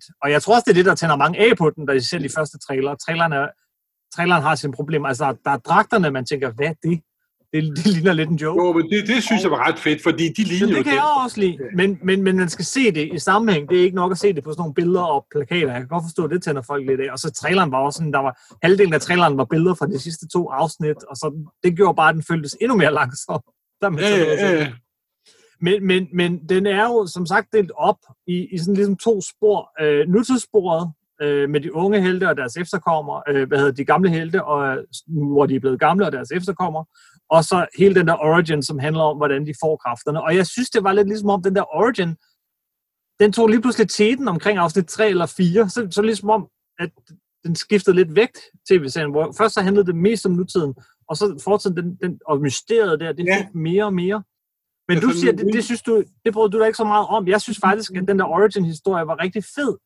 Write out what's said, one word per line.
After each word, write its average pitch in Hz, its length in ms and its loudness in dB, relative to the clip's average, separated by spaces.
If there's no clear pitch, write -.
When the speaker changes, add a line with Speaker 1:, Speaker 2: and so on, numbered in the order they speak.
Speaker 1:
Og 139 80 0
jeg 147 120 2
tror 208 120 4
også, 240 120 4
det 240 40 6
er 190 40 6
det, 180 100 6
der 185 100 4
tænder 156 220 0
mange 151 220 0
af 226 200 4
på 156 120 2
den, 151 160 -6
da 139 80 2
de 127 140 0
ser 175 100 -4
de 147 180 -6
første 156 220 -6
trailer. 135 360 -4
Traileren 165 380 -2
er, 143 160 -2
traileren 175 280 2
har 156 120 0
sine 143 180 -4
problemer. 147 360 -4
Altså, 135 160 -2
der, 135 80 0
der 147 60 -2
er 139 60 0
dragterne, 185 540 0
man 131 160 -6
tænker, 131 240 -4
"Hvad 120 160 -4
er 165 60 -4
det?" 165 180 -2
Det, 156 100 -2
det 165 100 -2
ligner 185 260 2
lidt 160 180 -2
en 170 60 0
joke. 156 280 -2
Speaker 2:
Jo, 175 80 2
men 165 180 0
det, 208 180 0
det 226 140 2
synes 214 200 0
jeg 190 80 0
var 135 180 0
ret 165 100 -2
fedt, 151 240 -2
fordi 165 300 0
de 214 120 -2
ligner 180 140 -2
Speaker 1:
Jamen, 202 120 2
Speaker 2:
jo 170 60 2
Speaker 1:
det - 80 0
kan 285 80 0
Speaker 2:
det. 269 60 2
Speaker 1:
jeg 285 260 2
også 233 160 -8
lide, 180 180 0
men, 190 260 0
men, 190 200 0
men 190 140 2
man 185 120 0
skal 165 160 -8
se 254 260 0
det 156 240 -2
i 165 40 -6
sammenhæng. 190 500 2
Det 180 100 4
er 180 60 4
ikke 185 120 0
nok 185 160 0
at 185 60 -6
se 208 140 2
det 143 120 -8
på 151 80 -10
sådan 151 80 -8
nogle 160 140 -6
billeder 180 280 0
og 151 280 -2
plakater. 147 420 -2
Jeg 123 80 -6
kan 127 80 -10
godt 165 160 -6
forstå, 165 200 -4
at 147 60 -4
det 175 120 -2
tænder 139 200 -4
folk 139 240 -6
lidt 131 140 0
af. 135 120 -6
Og 131 60 -10
så 156 140 -6
traileren 170 400 0
var 131 60 0
også 139 180 -2
sådan, 160 160 -4
der 143 60 0
var, 135 240 -4
halvdelen 185 320 4
af 151 60 0
traileren 175 360 2
var 131 80 0
billeder 170 300 0
fra 156 120 -4
de 139 120 -4
sidste 160 300 -12
to 180 220 -2
afsnit, 151 460 -4
og 135 60 -14
så, 151 320 -8
det 175 140 2
gjorde 190 200 4
bare, 156 120 4
at 165 60 4
den 160 80 -4
føltes 151 380 -4
endnu 240 160 2
mere 151 180 4
langsom, 143 460 -4
da 196 60 2
man 156 120 -4
Speaker 2:
Ja, 202 80 2
Speaker 1:
så 208 80 4
Speaker 2:
ja, 175 80 4
Speaker 1:
nåede 151 180 2
Speaker 2:
ja, 202 60 2
Speaker 1:
til. 170 100 2
Speaker 2:
ja. 143 140 -2
Speaker 1:
Men, 196 260 0
men, 185 260 2
men 175 360 -2
den 190 180 2
er 202 180 2
jo, 233 220 2
som 175 200 -6
sagt, 190 260 0
delt 208 240 2
op 175 220 0
i, 180 280 -4
i 185 40 -4
sådan 175 160 0
ligesom 196 220 2
to 214 240 0
spor. 208 500 0
Øh, 151 260 4
nutidssporet, 185 840 0
øh, 143 280 0
med 147 100 0
de 143 140 -8
unge 196 280 2
helte 185 260 0
og 156 80 0
deres 127 200 -6
efterkommere, 160 720 -4
øh, 139 200 0
hvad 139 100 0
hedder 139 140 2
de 131 120 -6
gamle 170 260 2
helte, 165 340 -2
og, 139 320 -2
øh, 135 80 -10
hvor 143 140 4
de 131 100 0
er 127 40 -4
blevet 127 200 -2
gamle 175 260 2
og 147 60 -4
deres 123 180 -8
efterkommere, 175 540 -6
og 160 140 6
så 180 220 0
hele 190 160 6
den 180 140 4
der 165 60 2
origin, 160 480 2
som 147 160 -8
handler 156 240 -2
om, 151 140 2
hvordan 147 300 -2
de 147 160 -8
får 156 140 0
kræfterne. 139 460 -6
Og 160 140 0
jeg 185 100 2
synes, 247 240 -6
det 208 140 0
var 190 80 2
lidt 202 160 2
ligesom 208 200 -4
om, 202 140 0
den 190 140 0
der 185 200 -2
origin, 190 380 0
den 208 120 6
tog 226 160 4
lige 226 120 4
pludselig 220 280 2
teten 247 400 0
omkring 190 300 0
afsnit 170 280 0
tre 214 220 0
eller 180 180 0
fire, 185 420 2
så, 220 220 -4
så 202 120 0
ligesom 208 280 0
om, 214 160 0
at 170 120 -8
den 170 120 -4
skiftede 190 400 2
lidt 165 200 2
vægt, 226 220 2
T - 40 0
V-serien, 143 280 -4
hvor 147 280 -2
først 214 160 0
så 220 60 -2
handlede 196 260 2
det 175 100 -2
mest 202 300 0
om 190 60 0
nutiden, 175 420 -2
og 156 80 -6
så 196 280 -2
fortiden, 202 320 -2
den, 175 260 -6
den, 180 240 -6
og 143 140 0
mysteriet 160 600 0
der, 165 120 -6
det 160 140 -6
Speaker 2:
Ja. 190 100 2
Speaker 1:
fik 196 180 -6
mere 170 300 0
og 208 100 -2
mere. 190 280 -2
Men 208 80 2
Speaker 2:
Ja, 165 40 2
Speaker 1:
du 214 80 2
Speaker 2:
sådan 240 120 0
Speaker 1:
siger, 247 120 4
Speaker 2:
en 160 60 -6
Speaker 1:
det, 175 80 -2
det 214 80 2
Speaker 2:
ny- 233 60 0
Speaker 1:
synes 226 220 -4
du, 226 200 2
det 226 80 0
bryder 220 160 2
du 202 100 -2
dig 220 80 4
ikke 220 100 0
så 226 80 -4
meget 208 220 2
om. 190 220 -2
Jeg 202 120 2
synes - 180 -8
faktisk, 202 360 0
at 185 140 -6
den 196 100 2
der 185 60 2
origin-historie 175 840 0
var 160 160 -4
rigtig 185 220 -4
fed. 277 420 -6